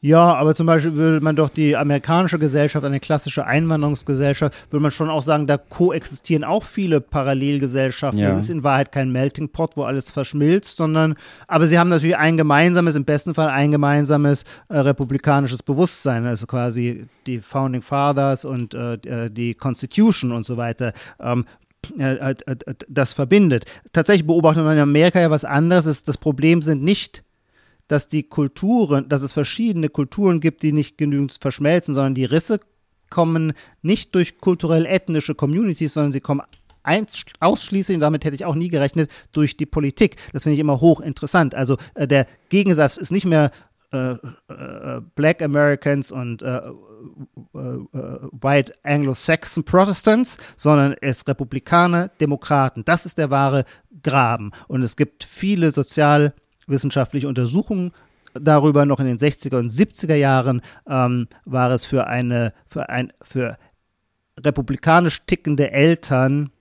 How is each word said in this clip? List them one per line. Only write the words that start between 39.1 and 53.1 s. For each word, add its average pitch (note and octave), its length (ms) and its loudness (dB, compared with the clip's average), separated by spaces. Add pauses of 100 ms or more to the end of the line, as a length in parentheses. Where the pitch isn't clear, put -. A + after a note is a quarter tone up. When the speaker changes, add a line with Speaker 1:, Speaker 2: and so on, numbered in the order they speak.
Speaker 1:
durch D3+ 240 0
die D3+ 80 -4
Politik. D3 520 0 (180)
Das C3+ 80 -8
finde D3+ 140 0
ich D3 40 0
immer C#3+ 220 0
hochinteressant. D#3 720 2
Also, C3 240 -2 (160)
äh, D3 120 -4
der C3+ 200 2 (240)
Gegensatz F3+ 480 2
ist - 120 -8
nicht F#3+ 140 -2
mehr, D#3 260 4 (400)
äh, B2+ 200 -4
äh, A#2+ 80 -8 (960)
Black D#3 260 0
Americans C#3+ 720 0
und, A#2+ 300 -10
äh, B2 160 -6
äh, A#2 1000 -18
äh, B2+ 600 -12 (140)
White C3+ 500 0
Anglo-Saxon D3 840 -2
Protestants, G#3 720 2 (200)
sondern C#3+ 440 4
es C3+ 260 -4
Republikaner, E3+ 840 0 (120)
Demokraten. C#3 640 0
Das E3+ 220 0
ist - 100 -10